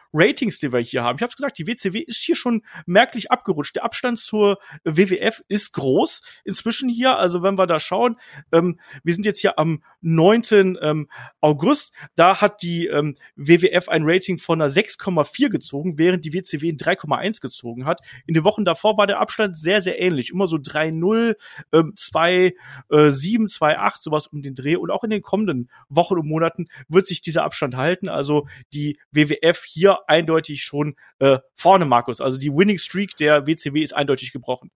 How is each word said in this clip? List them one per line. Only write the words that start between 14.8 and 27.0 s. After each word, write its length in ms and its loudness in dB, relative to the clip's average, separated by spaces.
Komma 260 -2
vier 260 -2
gezogen, 480 -6
während 280 2
die 80 -10
W 100 -4
C 180 -8
W 60 -4
in 100 -4
drei 200 -2
Komma 180 -4
eins 240 -4
gezogen 460 -12
hat. 160 -4
In 60 -4
der 100 2
Woche 220 2
davor 320 0
war 100 4
der 140 -2
Abstand 360 -4
sehr, 240 0
sehr 200 -6
ähnlich. 300 -2
Immer 160 -2
so 180 -2
drei 240 -2
null, 460 0
ähm, 240 4
zwei, 600 2
äh, 200 8
sieben, 380 0
zwei 300 0
acht, 240 -4
sowas 240 -4
um 160 -14
den 140 -10
Dreh. 200 -2
Und 140 -6
auch 140 -4
in 80 -4
den 100 -4
kommenden 480 -4
Wochen 260 0
und 120 -4
Monaten 420 -4
wird 180 2